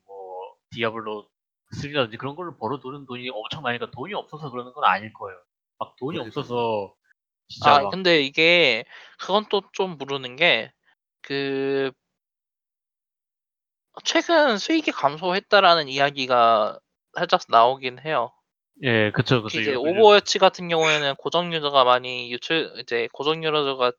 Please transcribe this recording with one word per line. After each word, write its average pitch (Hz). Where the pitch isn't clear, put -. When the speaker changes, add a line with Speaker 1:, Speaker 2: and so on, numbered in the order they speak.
Speaker 1:
뭐 95
디아블로 110
쓰리라든지 131
그런 139
걸로 170
벌어두는 135
돈이 123
엄청 117
많으니까 120
돈이 147
없어서 151
그러는 123
건 143
아닐 101
거예요. 95
막 -
돈이 147
Speaker 2:
그러니까요. 123
Speaker 1:
없어서 117
진짜 147
Speaker 3:
아, 143
Speaker 1:
막 -
Speaker 3:
근데 175
이게 143
그건 208
또 196
좀 190
모르는 135
게 135
그 135
최근 302
수익이 320
감소했다라는 170
이야기가 127
살짝 180
나오긴 127
해요. 135
Speaker 1:
예, 113
그쵸, 120
Speaker 3:
특히 110
Speaker 1:
그쵸. -
Speaker 3:
이제 110
Speaker 1:
요-, 127
요즘 175
Speaker 3:
오버워치 208
같은 185
경우에는 156
고정 170
유저가 143
많이 123
유출-, 123
이제 117
고정 160
유저가 139